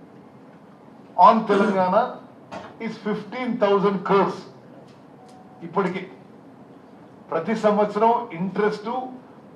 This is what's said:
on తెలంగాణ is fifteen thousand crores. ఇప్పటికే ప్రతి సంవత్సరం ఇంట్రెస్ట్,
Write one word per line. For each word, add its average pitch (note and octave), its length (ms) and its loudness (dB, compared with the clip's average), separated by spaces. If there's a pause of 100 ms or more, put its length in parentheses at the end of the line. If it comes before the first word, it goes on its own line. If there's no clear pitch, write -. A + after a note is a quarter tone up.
(1300)
on A3 220 6
తెలంగాణ G3 480 2 (920)
is G3+ 80 -8 (140)
fifteen A#3+ 420 -6 (140)
thousand G3+ 340 2 (100)
crores. F#3+ 300 2 (1300)
ఇప్పటికే F#3 480 -4 (1200)
ప్రతి E3 240 -4
సంవత్సరం G#3 760 0
ఇంట్రెస్ట్, G3 560 -4 (680)